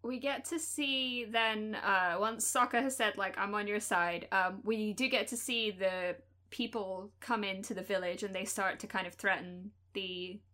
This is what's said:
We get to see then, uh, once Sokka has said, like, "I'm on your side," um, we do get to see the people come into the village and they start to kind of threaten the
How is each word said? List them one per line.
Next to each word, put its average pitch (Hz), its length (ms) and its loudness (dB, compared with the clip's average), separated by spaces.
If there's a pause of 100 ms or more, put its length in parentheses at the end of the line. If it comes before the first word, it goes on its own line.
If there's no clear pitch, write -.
We 247 160 -4
get 277 280 -2
to 330 120 -2
see 262 640 0
then, 220 520 0
uh, 185 440 4
once 220 300 0
Sokka 247 320 4
has 262 140 0
said, 214 200 2
like, 190 220 0
"I'm 202 160 0
on 208 120 0
your 208 140 0
side," 175 520 2
um, 190 320 2
we 214 280 2
do 254 160 0
get 214 200 2
to 240 80 -4
see 233 360 0
the 185 440 0 (340)
people 202 600 -4 (100)
come 226 220 0
into 196 320 -4
the 185 80 -4
village 185 400 -2
and 196 120 -4
they 185 100 -2
start 196 360 -2
to 214 60 -8
kind 190 200 -2
of 175 80 -10
threaten 180 560 -2 (240)
the 185 460 -6 (140)